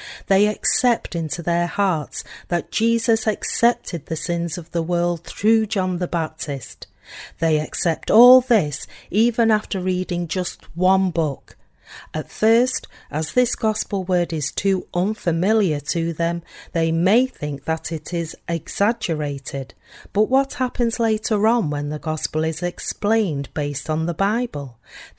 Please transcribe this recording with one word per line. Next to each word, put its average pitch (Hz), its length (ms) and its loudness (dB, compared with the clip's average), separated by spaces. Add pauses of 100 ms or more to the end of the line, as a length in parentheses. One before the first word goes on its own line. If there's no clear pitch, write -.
(260)
They 202 220 4
accept - 680 2
into 165 300 -4
their 175 240 0
hearts 175 560 -2 (240)
that - 240 -2
Jesus 226 560 2
accepted - 800 0
the 160 100 -4
sins 170 420 -2
of 165 140 -12
the 170 100 0
world 175 400 -2
through 220 440 2
John 185 320 -2
the 175 100 -2
Baptist. - 800 -6 (520)
They 160 180 2
accept - 540 0
all 247 280 10
this 185 460 0 (240)
even 226 400 2
after 202 300 -2
reading 180 480 -2
just - 320 -4 (140)
one 185 360 4
book. - 460 -4 (580)
At 156 160 -6
first, 233 560 2 (240)
as 156 220 -2
this 247 220 2
gospel 208 500 -2
word 175 280 0
is 151 200 -4
too 190 420 0
unfamiliar 180 840 0
to 165 340 -2
them, 170 280 -2 (300)
they 165 180 2
may 185 360 4
think 151 380 -8
that 160 280 -4
it 160 220 -6
is 170 220 -4 (120)
exaggerated. 151 1300 -4 (400)
But 214 160 2
what 269 240 2
happens 240 440 0
later 220 480 0
on 226 220 2
when 147 220 -4
the 151 80 -4
gospel 156 460 -4
is 160 180 -2
explained 175 920 -2
based 147 380 -4
on 160 160 0
the 170 80 -2
Bible? 196 640 -4 (400)